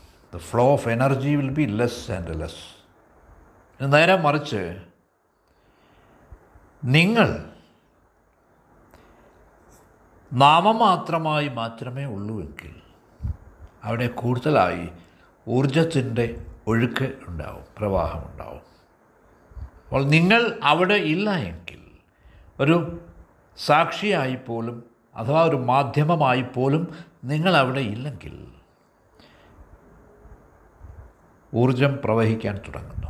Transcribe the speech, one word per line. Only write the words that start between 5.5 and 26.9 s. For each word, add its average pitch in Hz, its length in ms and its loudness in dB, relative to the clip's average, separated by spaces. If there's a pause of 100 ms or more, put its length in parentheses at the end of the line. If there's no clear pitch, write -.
നിങ്ങൾ 170 680 2 (2750)
നാമമാത്രമായി 160 1120 4
മാത്രമേ 123 580 -8
ഉള്ളൂ 104 360 -8
എങ്കിൽ 73 400 -16 (1040)
അവിടെ 117 240 -2
കൂടുതലായി 117 840 0 (600)
ഊർജത്തിൻ്റെ 127 960 0 (220)
ഒഴുക്ക് 117 600 0
ഉണ്ടാവും, 87 380 -12 (120)
പ്രവാഹം 95 540 -4
ഉണ്ടാവും. - 440 -18 (1120)
അപ്പോൾ 135 180 -2
നിങ്ങൾ 185 580 2
അവിടെ 170 300 2
ഇല്ല 190 420 0
എങ്കിൽ, 85 460 -8 (760)
ഒരു 160 420 0 (560)
സാക്ഷിയായി 156 800 0
പോലും 117 560 -8 (240)
അഥവാ 143 280 2
ഒരു 151 120 4
മാധ്യമമായി 131 840 2
പോലും 139 560 -2 (260)